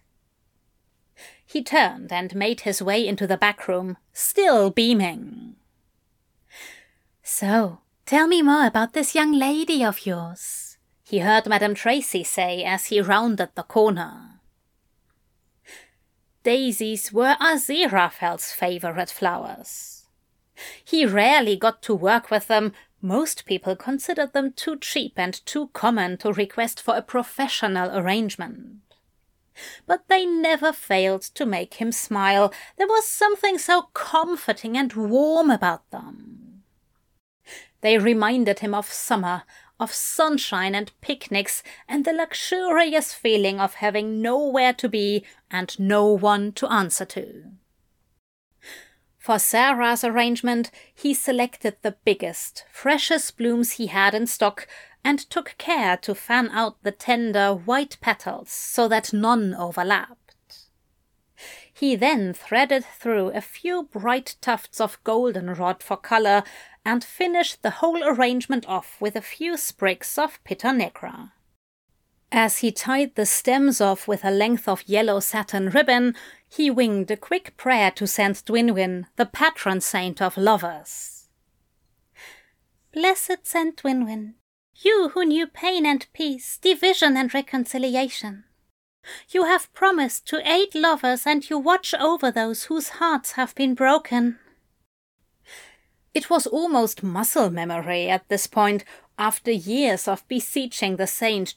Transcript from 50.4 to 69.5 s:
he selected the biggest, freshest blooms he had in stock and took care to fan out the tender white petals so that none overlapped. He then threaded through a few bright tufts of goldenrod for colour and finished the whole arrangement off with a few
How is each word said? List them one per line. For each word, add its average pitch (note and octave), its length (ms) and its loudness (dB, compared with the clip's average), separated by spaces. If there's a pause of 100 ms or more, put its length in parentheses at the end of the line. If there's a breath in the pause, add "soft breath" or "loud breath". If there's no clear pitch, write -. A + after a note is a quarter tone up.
he C#4+ 180 -2
selected B3 720 -2
the G#3 220 -4
biggest, - 640 -4
freshest D4+ 680 0
blooms A#3 360 0
he A3+ 160 -6
had G3 260 2
in A3 140 0
stock - 400 0 (340 loud breath)
and C#4+ 160 2
took - 400 -8
care A3+ 380 0
to G3+ 180 -6
fan A#3+ 360 0
out A3 340 -2
the G#3 80 -2
tender G#3 600 2
white A#3+ 480 -2
petals - 500 -4
so - 360 -2
that A3 260 0
none G#3+ 400 2
overlapped. - 1160 -6 (1040 loud breath)
He C4+ 240 0
then G#3 380 0
threaded C4 500 0
through G#3 460 -2
a G#3 100 -6
few F4 420 -6
bright B3 580 -4
tufts - 400 -4
of G#3+ 220 -4
goldenrod F#3 800 -2
for - 140 -4
colour G#3 480 4 (400 loud breath)
and A#3+ 180 0
finished F4 600 -2
the - 200 -2
whole E4 220 0
arrangement B3 640 0
off - 320 -6
with G#3 160 -4
a A3 40 -4 (160)
few E4 200 -4